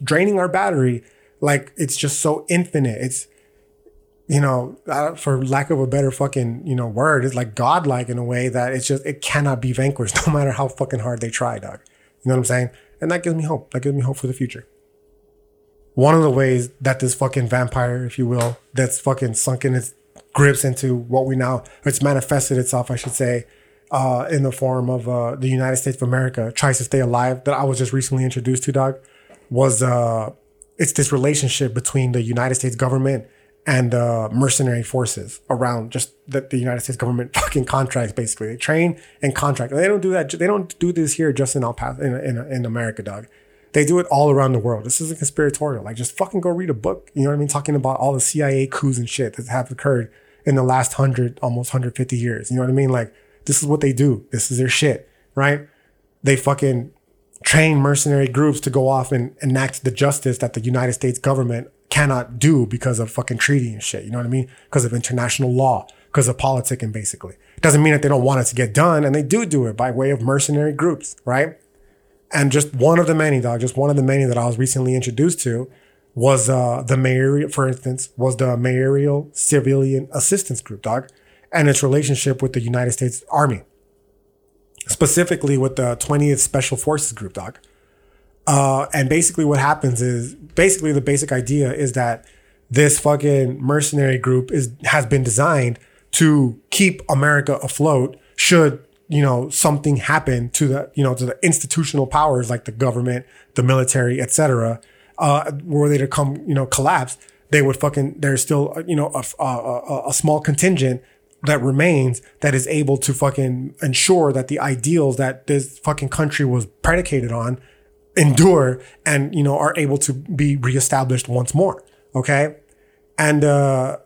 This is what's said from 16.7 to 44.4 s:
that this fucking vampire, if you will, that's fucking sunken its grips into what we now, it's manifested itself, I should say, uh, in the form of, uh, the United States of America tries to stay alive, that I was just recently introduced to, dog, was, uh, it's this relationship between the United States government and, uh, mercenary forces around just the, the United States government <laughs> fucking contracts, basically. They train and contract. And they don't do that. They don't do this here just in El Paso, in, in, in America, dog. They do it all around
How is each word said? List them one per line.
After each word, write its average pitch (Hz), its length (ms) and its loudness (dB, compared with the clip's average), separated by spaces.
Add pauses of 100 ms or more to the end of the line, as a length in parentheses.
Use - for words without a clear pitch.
that 131 200 -2
this 127 140 -2
fucking 127 340 -2
vampire, 123 560 -2
if 120 140 -8
you 123 80 0
will, 120 320 -2 (140)
that's 127 280 -2
fucking 127 340 -2
sunken 127 400 -2
its - 200 -6 (380)
grips 143 320 4
into 127 300 -2
what 123 320 0
we 135 100 -2
now, 127 280 -2 (200)
it's 139 180 0
manifested 139 540 0
itself, 123 340 -2
I 127 60 -4
should 120 160 -10
say, 123 320 -2 (460)
uh, 131 400 0
in 143 120 2
the 131 100 0
form 127 360 -2
of, 120 180 -4
uh, 123 300 -2
the 131 120 -2
United 131 280 0
States 131 240 -4
of 123 80 -2
America 127 440 -2
tries 135 260 0
to 123 60 -6
stay 135 160 0
alive, 123 440 0
that 143 80 0
I 135 120 0
was 135 120 0
just 123 160 -2
recently 131 320 0
introduced 127 380 -2
to, 139 100 -2
dog, 135 240 0 (540)
was, 123 320 4
uh, 117 480 0 (480)
it's - 160 -2
this 143 180 0
relationship 135 640 0
between 123 380 -2
the 120 100 0
United 120 320 -2
States 127 200 -4
government 131 520 0 (400)
and, 127 280 2
uh, 117 380 0
mercenary 123 500 0
forces 113 580 -6 (100)
around 120 420 -2
just - 220 -6 (120)
the, 139 140 -4
the 135 160 -6
United 123 240 -2
States 123 160 -6
government 123 380 -4
<laughs> - 20 -6
fucking - 300 0
contracts, 123 480 -2
basically. 113 320 -6
They 117 100 -8
train 165 420 0 (220)
and 135 140 -2
contract. 131 380 -2
And 147 100 -2
they 190 60 2
don't 208 120 0
do 185 120 0
that. 165 180 -2
They 165 160 -2
don't 196 320 -4
do 175 140 0
this 160 220 -2
here 156 200 0
just 131 200 -2
in 135 80 0
El 120 120 -4
Paso, 127 260 -8
in, 135 140 -2
in, 131 240 -4 (120)
in 127 140 -4
America, 113 380 -6
dog. 101 240 -12 (460)
They 151 140 4
do 175 120 4
it 175 120 0
all 147 200 4
around 135 220 4